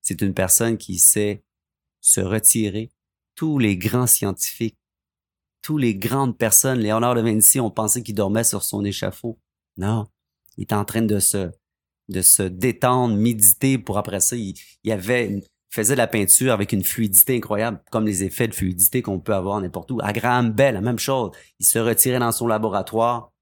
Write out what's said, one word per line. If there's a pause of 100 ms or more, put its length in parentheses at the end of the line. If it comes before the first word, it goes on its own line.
c'est
une
personne
qui
sait (560)
se
retirer. (440)
Tous
les
grands
scientifiques, (840)
tous
les
grandes
personnes,
Léonard
de
Vinci,
on
pensait
qu'il
dormait
sur
son
échafaud. (380)
Non, (480)
il
est
en
train
de
se, (580)
de
se
détendre,
méditer
pour
après
ça.
Il, (280)
il
avait
une, (280)
faisait
de
la
peinture
avec
une
fluidité
incroyable,
comme
les
effets
de
fluidité
qu'on
peut
avoir
n'importe
où.
À
Graham
Bell,
la
même
chose. (300)
Il
se
retirait
dans
son
laboratoire.